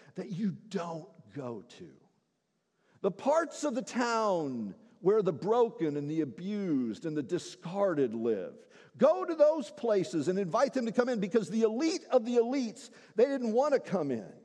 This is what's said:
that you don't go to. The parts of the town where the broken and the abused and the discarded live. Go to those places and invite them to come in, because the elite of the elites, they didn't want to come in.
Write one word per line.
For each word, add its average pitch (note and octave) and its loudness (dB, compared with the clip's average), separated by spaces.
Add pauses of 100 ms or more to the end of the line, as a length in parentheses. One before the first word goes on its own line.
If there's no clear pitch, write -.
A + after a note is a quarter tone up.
(140)
that F#3 -10
you F#3+ -2 (160)
don't E3+ -8 (260)
go A#2+ -10 (140)
to. E2+ -18 (1120)
The F#3+ 0
parts D4 0
of C#4 0
the A#3+ -2
town F3+ -2 (240)
where G#3 4
the F3 0
broken E3+ 0
and C#3+ -4
the D#3+ -2
abused D#3 -2
and D#3 -4
the D3 -2
discarded E3 -2
live. G#2 -2 (420)
Go E4 4
to E4+ -4
those D4+ 4
places F3 0
and F#3 0
invite G#3 0
them B3 -2
to A3 -2
come A#3+ 2
in, A#3+ -2
because G#3 0
the A3 2
elite C#4 0
of B3 4
the A#3+ -2
elites, A#3+ 0 (260)
they A3+ 6
didn't B3+ 0
want C#4 2
to A#3 2
come D3+ -2
in. G2 -6 (120)